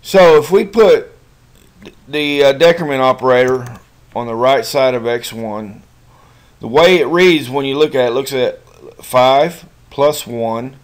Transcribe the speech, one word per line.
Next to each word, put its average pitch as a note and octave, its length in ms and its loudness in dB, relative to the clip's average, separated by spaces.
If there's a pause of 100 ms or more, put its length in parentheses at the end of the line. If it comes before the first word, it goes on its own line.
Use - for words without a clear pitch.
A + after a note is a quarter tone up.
So F3 360 4
if D3 120 0
we G3 160 0
put G3 460 2 (960)
the, D3 360 -2
uh, C#3 100 4
decrement D#3 480 0
operator B2+ 760 0 (380)
on A#2+ 100 -6
the A#2 100 -8
right B2 300 0
side C3 300 -2
of A2+ 100 -8
x A#2+ 260 -6
one, A2 520 -12 (800)
the A2+ 60 -12
way E3 300 2
it D3+ 80 0
reads E3 420 0
when C#3 180 -6
you C3+ 120 -4
look D3+ 160 0
at B2+ 160 0
it, A#2 40 -4
looks C3+ 200 -6
at B2+ 260 -4 (440)
five C3+ 640 0 (260)
plus D3 340 -2
one A#2 580 -8